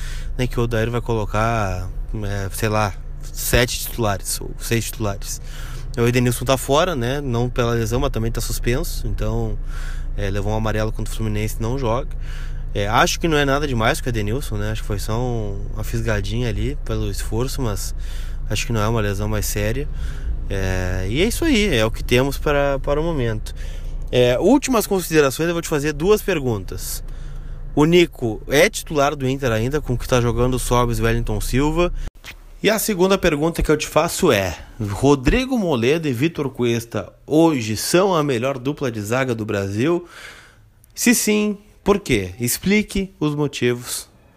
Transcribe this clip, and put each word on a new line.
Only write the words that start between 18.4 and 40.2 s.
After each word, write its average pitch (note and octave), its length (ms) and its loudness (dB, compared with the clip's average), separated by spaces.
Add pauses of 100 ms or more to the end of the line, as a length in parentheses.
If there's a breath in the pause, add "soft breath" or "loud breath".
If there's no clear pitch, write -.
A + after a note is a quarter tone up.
acho G#2 160 -2
que A#2+ 60 -2
não A2 80 2
é G#2 80 2
uma A#2 120 2
lesão G#2 280 0
mais G#2+ 180 0
séria. A2+ 420 -2 (600 loud breath)
É, F#2 580 0
e C3 140 0
é - 20 4
isso A#3 200 0
aí, G#3+ 300 4
é A2 120 4
o A2 60 2
que - 100 -6
temos C3 340 2
para, C#3+ 440 2
para D3 200 0
o D#3+ 40 0
momento. A#2 500 -2 (560 loud breath)
É, B2 280 6
últimas A#3 480 4
considerações, D#3 600 2
eu E3+ 60 0
vou E3+ 80 -2
te - 60 -6
fazer D3+ 240 0
duas F#3 300 2
perguntas. B2 800 -2 (720 loud breath)
O D3 100 6
Nico D#3+ 640 4
é D3+ 200 6
titular C#3+ 480 -2
do C3 120 -2
Inter C3+ 220 0
ainda, B2 300 0
com B2 140 -2
o A#2 40 0
que - 80 -6
tá B2 140 4
jogando A#2+ 340 2
o B2 40 0
Sobis, A#2+ 420 2
Wellington A2 400 0
Silva? D#3 520 2 (720 loud breath)
E F#3 80 4
a A3 80 2
segunda F#3+ 400 2
pergunta D#3+ 440 0
que - 80 2
eu D3+ 60 4
te D3+ 120 -2
faço E3 440 2
é: F#2+ 240 0 (340)
Rodrigo D3+ 680 4
Moledo D#3 500 2
e C3+ 40 0
Vitor C#3+ 380 -2
Cuesta A#2 640 -2 (140)
hoje C#3 500 2
são F#3 380 2
a D3+ 80 2
melhor C3+ 360 0
dupla C#3 320 -4
de A2 100 -6
zaga A#2+ 340 0
do A2 100 -4
Brasil? A2 600 -2 (880 loud breath)